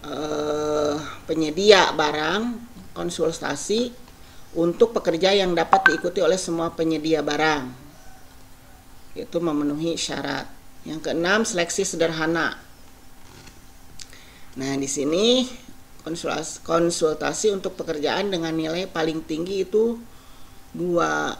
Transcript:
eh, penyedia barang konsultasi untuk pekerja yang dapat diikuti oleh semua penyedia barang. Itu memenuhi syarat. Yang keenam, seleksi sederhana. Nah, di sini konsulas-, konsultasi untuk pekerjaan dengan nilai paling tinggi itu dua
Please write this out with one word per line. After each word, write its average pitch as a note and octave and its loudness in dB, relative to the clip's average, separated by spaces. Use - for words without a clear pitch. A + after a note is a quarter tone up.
eh, D3+ -2
penyedia E3 6
barang D#3 0
konsultasi E3+ -2
untuk F3 4
pekerja F3+ 4
yang F#3 4
dapat - 6
diikuti F3 0
oleh F3+ 4
semua E3 -2
penyedia D#3+ 0
barang. D3 2
Itu E3+ -4
memenuhi D3+ 0
syarat. C#3 -4
Yang D3+ -6
keenam, F3+ 2
seleksi F3+ -2
sederhana. D#3+ 0
Nah, C3+ -4
di C#3 -2
sini F#3+ 4
konsulas-, - -4
konsultasi E3 2
untuk F#3+ -4
pekerjaan D#3 0
dengan E3 -2
nilai D#3+ -2
paling D#3+ -2
tinggi F#3 -2
itu A3+ 2
dua D#3+ 0